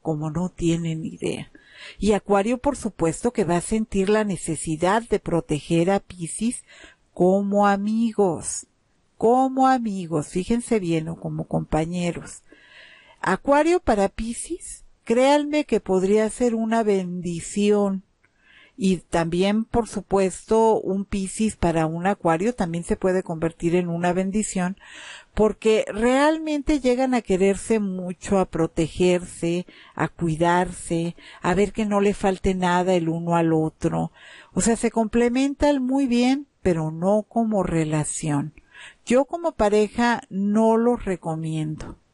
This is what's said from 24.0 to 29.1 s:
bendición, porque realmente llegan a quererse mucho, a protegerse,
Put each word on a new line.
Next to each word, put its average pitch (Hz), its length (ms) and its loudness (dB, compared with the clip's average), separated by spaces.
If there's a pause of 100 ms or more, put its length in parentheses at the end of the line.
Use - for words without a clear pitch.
bendición, 190 640 -2 (580)
porque 214 540 2
realmente 294 920 2
llegan 254 340 0
a 240 100 0
quererse 196 580 0
mucho, 185 580 -4
a 185 60 4
protegerse, 175 1200 -2 (300)